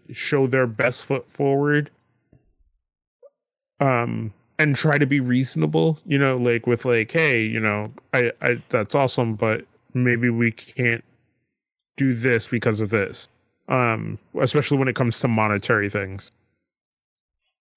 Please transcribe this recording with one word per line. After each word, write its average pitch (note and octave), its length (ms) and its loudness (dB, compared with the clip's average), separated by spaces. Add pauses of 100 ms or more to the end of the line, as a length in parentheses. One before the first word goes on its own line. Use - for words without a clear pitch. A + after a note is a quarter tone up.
(140)
show C3+ 340 0
their B2+ 200 2
best B2 380 -2
foot C3 240 -4
forward, C#3+ 600 0 (1900)
um, A#2 540 0 (240)
and D3+ 180 2
try D3 220 2
to C#3+ 80 4
be C#3 140 2
reasonable, D3+ 880 0
you C#3 120 0
know, C3+ 200 2
like, A#2+ 300 0
with, A#2+ 180 0
like, A#2 260 0
"Hey, C#3+ 320 2
you A2+ 160 -2
know, G#2+ 320 -2 (220)
I, B2 180 2 (100)
I, B2 280 0
that's A2 260 -2
awesome, B2 400 0
but A2 300 -2 (280)
maybe A#2+ 360 2
we A#2 220 2
can't A#2 520 -4 (960)
do C3+ 160 2
this A#2 340 0
because A2 340 -2
of G#2 80 -2
this." G2+ 380 -4 (400)
Um, A2+ 500 0 (220)
especially C#3+ 380 0
when C3 100 2
it B2 80 -2
comes A#2+ 240 0
to C3+ 80 -2
monetary G#2+ 600 0
things. G2 420 -8 (1500)